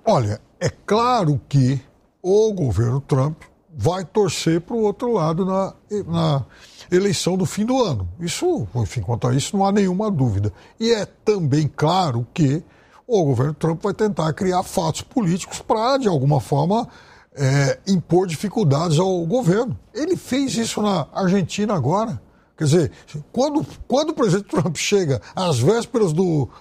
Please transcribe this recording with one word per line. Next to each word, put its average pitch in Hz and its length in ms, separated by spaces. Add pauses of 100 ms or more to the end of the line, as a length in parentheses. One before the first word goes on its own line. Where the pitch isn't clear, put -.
Olha, 113 360 (200)
é 180 80
claro 190 800
que 131 320 (420)
o 208 300
governo 123 480
Trump 139 420 (260)
vai 165 360
torcer 175 560
pro 233 180
outro 220 340
lado 170 320
na, 190 300 (320)
na 156 400 (420)
eleição 185 480
do 180 80
fim 202 220
do 254 160
ano. 110 260 (120)
Isso, 175 560
enfim, 117 240
quanto 117 260
a 123 80
isso, 139 220
não 196 100
há 196 60
nenhuma 202 360
dúvida. 110 440 (260)
E 226 140
é 208 120
também 156 600
claro 151 680
que 147 300 (500)
o 190 120
governo 139 300
Trump 160 280
vai 196 100
tentar 180 400
criar 185 300
fatos - 400
políticos 185 580
pra, 233 380
de 262 80
alguma 143 320
forma, 165 480 (480)
é, 139 440 (100)
impor 185 380
dificuldades 160 720
ao 185 260
governo. 196 500 (160)
Ele 320 240
fez 262 400
isso 226 240
na 190 320
Argentina 196 600
agora. 170 480 (340)
Quer 156 80
dizer, 151 280 (400)
quando, 285 340 (220)
quando 311 220
o 311 40
presidente 202 340
Trump 175 280
chega 160 440 (140)
às 165 240
vésperas 214 540
do 160 360 (120)